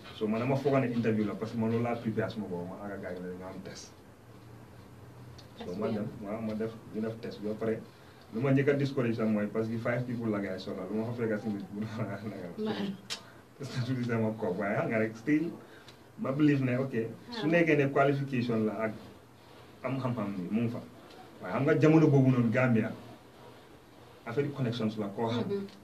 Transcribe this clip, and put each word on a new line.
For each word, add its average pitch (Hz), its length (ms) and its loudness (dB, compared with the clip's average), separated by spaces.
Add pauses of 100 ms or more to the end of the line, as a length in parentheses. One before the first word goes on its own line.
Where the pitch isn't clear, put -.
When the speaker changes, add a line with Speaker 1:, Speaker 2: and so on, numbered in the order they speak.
(160)
Speaker 1:
So, 110 100 0
man 110 140 0
dama 135 160 2
foog 135 240 4
ne 120 100 0
interview 110 360 2
la 95 80 -4
parce 107 180 -6
que 117 60 -4
man 110 120 0
loolu 117 140 2
laa 120 100 0
prepare 107 360 -2
suma 101 160 -8
bopp, 87 220 -6
ma 95 180 -10
aga 98 100 -8
gars 92 180 -8
yi 90 80 -10
ne 90 80 -8
dañoo 90 240 -12
am 92 80 -12
test. - 300 -14 (1700)
So, 233 60 -10
Speaker 2:
Test 90 140 -6
Speaker 1:
ma 107 100 -2
Speaker 2:
bi 107 60 0
Speaker 1:
dem, 104 140 -2 (140)
waaw, 107 180 -6
ma 110 140 -4
def, 107 160 -2 (240)
ñu 107 60 -4
def 113 200 -4
test - 200 -10
bi 101 80 -4
ba 110 60 -2
pare. 110 260 -2 (520)
Lu 113 80 -2
ma 135 120 2
njëkk 135 160 6
a 143 60 6
discourage 127 420 0
sax 110 120 2
mooy 104 180 2
parce 110 220 -2
que 117 100 -2
five 120 280 -2
people 117 240 -2
la 101 100 0
gars 95 140 -4
yi 92 60 -8
soxla, 90 300 -6
lu 107 80 -2
ma 110 80 0
fa 120 60 -4
fekk 110 280 -2
si 113 80 -4
nit 101 240 -4
bu 104 80 -6
doon 107 80 -4 (100)
<laughs> - 0 -
naka 101 300 -6
la. - 80 -8 (280)
Speaker 2:
Waaw. 214 100 -2 (840)
Speaker 1:
Parce 135 160 -10
que 131 120 -2
tuuti 123 180 0
sama 113 340 2
kook, 95 200 -2
waaye 104 180 0
xam - 120 0
nga 113 100 0
rek, 110 180 0
still, 151 340 0 (680)
ma 123 140 -2
believe 143 320 4
ne, 123 140 2
ok, 135 160 -2 (380)
su 220 140 -4
Speaker 2:
Ah. - 20 -
Speaker 1:
nekkee 160 280 6
ne 139 140 4
qualification 139 760 2
la 104 60 0 (140)
ak 107 60 -4 (880)
am 131 160 -2
xam-xam 110 380 -2
bi 90 140 -4
mu 110 120 2
ngi 113 80 0
fa. - 100 -6 (640)
Waaye 98 120 -6
xam 127 100 0
nga 156 140 6
jamono 156 280 10
boobu 135 240 8
noonu 117 220 4
Gambia, 120 400 4 (1300)
affaire 143 260 0
connections 113 460 -2
la 101 100 -2
koo 113 200 -2
xam. 120 200 0
Speaker 2:
Mhm. 101 180 -2 (180)